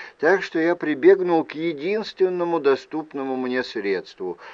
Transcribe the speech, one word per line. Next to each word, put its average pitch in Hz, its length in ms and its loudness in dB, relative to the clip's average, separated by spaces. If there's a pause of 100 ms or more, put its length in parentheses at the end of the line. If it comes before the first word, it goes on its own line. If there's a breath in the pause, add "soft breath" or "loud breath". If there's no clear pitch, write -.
(180 loud breath)
Так 185 240 2
что - 160 -6
я 165 160 2
прибегнул 170 680 4
к - 80 -14
единственному 170 1080 -2
доступному 139 760 -2
мне 127 260 -2
средству. 95 760 -6 (160 loud breath)